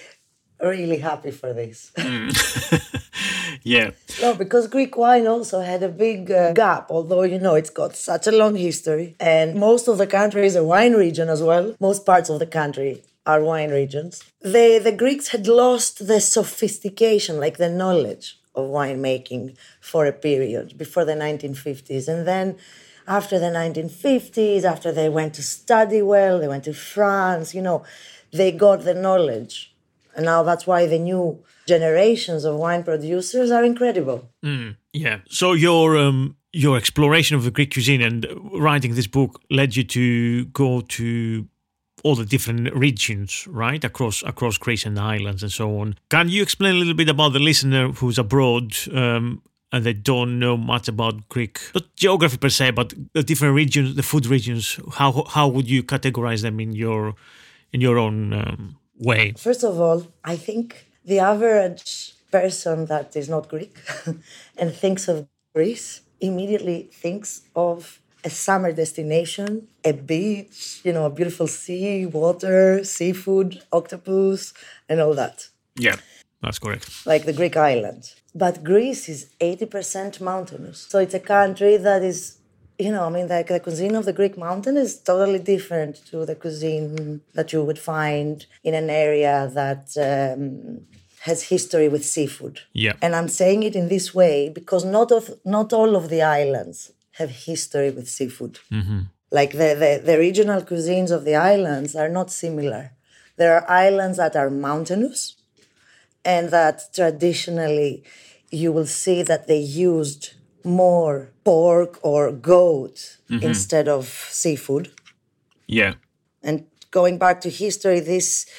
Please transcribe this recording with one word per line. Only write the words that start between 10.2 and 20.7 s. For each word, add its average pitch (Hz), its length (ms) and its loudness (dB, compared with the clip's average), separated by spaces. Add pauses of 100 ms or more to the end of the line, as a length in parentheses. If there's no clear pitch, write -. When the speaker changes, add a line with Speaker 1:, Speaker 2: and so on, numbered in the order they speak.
Speaker 1:
is 196 100 4
a 170 80 4
wine 202 300 6
region 170 340 2
as 156 160 0
well. 175 360 2
Most 202 260 0
parts 180 240 4
of 151 100 -2
the 165 60 -2
country 139 580 -4 (220)
are 156 180 4
wine 156 280 -2
regions. 139 520 -4 (180)
They, 226 380 6
the 214 140 0
Greeks 269 360 -2
had 208 180 -4
lost 233 600 2
the 208 140 4
sophistication, 208 1160 0
like, 156 180 -2
the 170 120 0
knowledge 175 680 -2 (160)
of 135 140 -4
winemaking 131 840 -4 (260)
for 160 240 0
a 143 80 0
period 135 640 -2